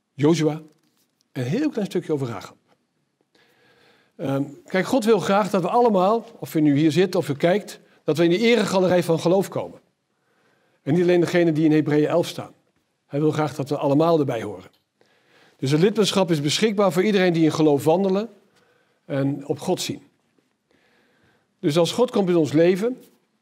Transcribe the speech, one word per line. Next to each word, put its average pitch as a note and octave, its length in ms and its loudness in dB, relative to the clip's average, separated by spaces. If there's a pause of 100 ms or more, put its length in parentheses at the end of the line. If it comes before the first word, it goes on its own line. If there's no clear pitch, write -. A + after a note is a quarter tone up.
(140)
Jozua. D#3 460 0 (720)
Een C3 100 -8
heel A#3 280 -4
klein G3+ 160 -4
stukje F3 260 -6
over C3+ 140 -4
Rahab. G#2+ 300 -12 (1600)
Ehm, C3+ 260 -4 (220)
kijk, F#3 220 -2
God B3+ 180 0
wil A3 140 4
graag G3 320 0
dat F#3+ 120 0
we F3+ 60 -4
allemaal, A3 580 2 (120)
of - 160 -12
u E3 60 0
nu D3 160 4
hier D#3 160 2
zit F#3+ 220 0
of E3+ 140 -2
u C3+ 60 -4
kijkt, F#3+ 460 -2 (240)
dat D3+ 120 -2
we E3+ 80 2
in E3+ 60 2
die F3+ 80 2
eregalerij F#3+ 640 2
van E3 180 -2
geloof F3+ 280 0
komen. F2+ 320 -10 (1040)
En C3+ 120 -2
niet F3+ 80 2
alleen F3 180 4
degenen E3+ 340 2
die D#3 100 2
in D3+ 80 4
Hebreeën D3+ 360 2
elf E3 180 0
staan. - 260 -14 (540)
Hij C#3+ 140 -6
wil D#3 100 2
graag D3+ 240 -4
dat - 140 -8
we D3 80 -2
allemaal D#3 420 2
erbij C3 240 -4
horen. G2 280 -14 (880)
Dus C3+ 140 -4
het D3+ 100 2
lidmaatschap G3+ 500 2
is D#3 100 0
beschikbaar G3 520 0
voor F3+ 120 0
iedereen F#3 280 2
die D#3+ 120 2
in D3+ 80 2
geloof D3 320 2
wandelen F#3 440 0 (760)
en C#3 420 -4
op C#3 120 -4
God F3+ 220 -4
zien. - 220 -10 (1600)
Dus D#3+ 200 -2
als E3 140 0
God A#3+ 180 0
komt G3 180 0
in F3 80 0
ons D3 160 0
leven F#3 500 2 (400)